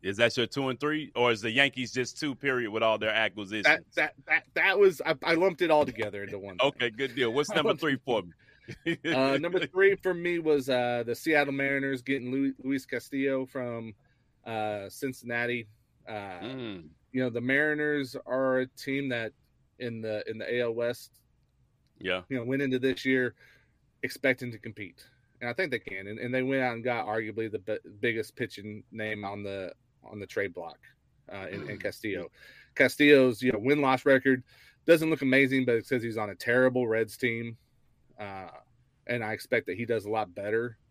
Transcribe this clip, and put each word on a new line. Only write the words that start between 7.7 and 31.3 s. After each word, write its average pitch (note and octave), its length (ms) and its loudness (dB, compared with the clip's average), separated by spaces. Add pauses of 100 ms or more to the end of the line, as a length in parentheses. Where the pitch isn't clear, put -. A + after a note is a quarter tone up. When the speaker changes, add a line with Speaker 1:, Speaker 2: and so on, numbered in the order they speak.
Speaker 1:
three C#3+ 300 0
for A2+ 180 2
me? E2+ 120 -12
<laughs> - 600 -8 (160)
Speaker 2:
Uh, C3+ 260 2
number F3 280 -2
three G3 300 6
for F#3 180 -2
me F3 240 -2
was, D3 320 2
uh, B2 340 0
the A2+ 120 -4
Seattle D3 360 4
Mariners C#3 480 -2
getting B2 300 -4
Lu-, C#3 320 0
Luis C3+ 240 -2
Castillo C3+ 580 -2
from A#2+ 480 -8 (520)
uh, G#2+ 440 -4
Cincinnati. A#2+ 800 -4 (400)
Uh, G2+ 340 -10
Speaker 1:
Mm. G#2+ 460 -10 (240)
Speaker 2:
you C3 100 0
know, B2 80 0
the A2+ 100 -4
Mariners D3 760 0 (100)
are C3 340 2
a C3 60 0
team C#3 440 -6
that A2+ 220 -4 (460)
in A#2 220 -8
the, G#2+ 280 -6
in A2 100 -6
the G#2+ 140 -4
A B2 100 0
L A#2+ 120 0
West, A#2+ 460 -4 (800)
Speaker 1:
Yeah. F#2 300 -2
Speaker 2:
you C3+ 80 -4
know, A#2 80 -4
went C3+ 180 0
into C3 160 0
this B2 260 0
year C3 300 2 (680)
expecting B2+ 500 -2
to A2 60 -14
compete. G#2+ 460 -16 (360)
And A#2+ 80 -8
I A#2+ 40 -6
think F3+ 180 -2
they B2 80 -2
can. G2 300 -10
And, G#2+ 100 -10
and B2 160 -4
they C3 80 2
went C3+ 200 0
out B2 120 0
and A#2 100 -10
got A#2+ 220 -2
arguably A2 440 -4
the G#2 80 -4
bi-, G#2 200 -4 (220)
biggest A2+ 360 -2
pitching G#2+ 540 -8
name G#2+ 340 -6
on G2+ 180 -8
the, G2 300 -8 (320)
on G#2+ 140 -14
the G2 80 -10
trade G2 280 -4
block, E2 240 -12 (540)